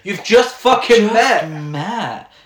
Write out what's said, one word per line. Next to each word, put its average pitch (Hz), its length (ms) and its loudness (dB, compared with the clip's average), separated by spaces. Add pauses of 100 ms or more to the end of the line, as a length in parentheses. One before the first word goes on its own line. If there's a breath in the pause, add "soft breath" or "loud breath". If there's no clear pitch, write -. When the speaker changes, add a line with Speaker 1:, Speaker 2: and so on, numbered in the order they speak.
Speaker 1:
You've 190 200 -10
just 247 320 2
fucking 233 520 2
Speaker 2:
Just 226 60 -2
Speaker 1:
met. 220 360 2
Speaker 2:
met. 151 840 -8 (140 soft breath)